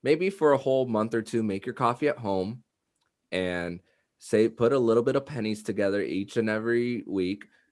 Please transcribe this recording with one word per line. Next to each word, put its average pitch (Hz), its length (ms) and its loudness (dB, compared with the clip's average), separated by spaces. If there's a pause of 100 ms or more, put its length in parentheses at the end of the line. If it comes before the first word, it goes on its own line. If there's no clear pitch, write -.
maybe 156 260 2
for 156 220 4
a 135 60 6
whole 131 280 2
month 113 280 0
or 113 80 0
two, 113 220 -2
make 101 220 -2
your 123 80 -6
coffee 123 360 0
at - 80 -4
home 101 440 -2 (720)
and 87 480 -4 (400)
say, 110 300 2
put 117 240 0
a 139 40 2
little 113 240 4
bit - 140 0
of 120 100 0
pennies 107 380 -6
together 101 380 0
each 87 340 -4
and 110 140 0
every 117 580 -2
week. 95 380 -2 (260)